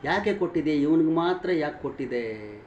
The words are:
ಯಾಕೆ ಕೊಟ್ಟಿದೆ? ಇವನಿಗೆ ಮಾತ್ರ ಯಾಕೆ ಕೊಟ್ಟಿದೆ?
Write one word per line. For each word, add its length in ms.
ಯಾಕೆ 300
ಕೊಟ್ಟಿದೆ? 420
ಇವನಿಗೆ 340
ಮಾತ್ರ 400
ಯಾಕೆ 320
ಕೊಟ್ಟಿದೆ? 840